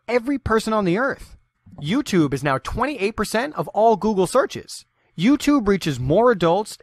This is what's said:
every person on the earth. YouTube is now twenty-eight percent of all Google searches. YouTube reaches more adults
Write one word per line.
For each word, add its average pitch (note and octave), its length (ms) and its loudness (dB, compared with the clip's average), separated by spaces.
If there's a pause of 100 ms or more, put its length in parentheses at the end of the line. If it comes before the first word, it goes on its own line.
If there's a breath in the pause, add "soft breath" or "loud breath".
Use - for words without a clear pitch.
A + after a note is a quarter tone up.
every B3 300 -2
person A3 360 0
on G#3 120 0
the F3 120 2
earth. B3 380 -6 (460)
YouTube E3 520 0
is C#3 100 -6
now C3+ 160 0
twenty-eight A#3 580 -4
percent A3 380 -4
of D#3 140 -6
all A3 280 4
Google F#3+ 300 0
searches. - 580 -4 (320)
YouTube C4+ 500 2
reaches E3 320 0
more F3+ 320 4
adults F3 520 0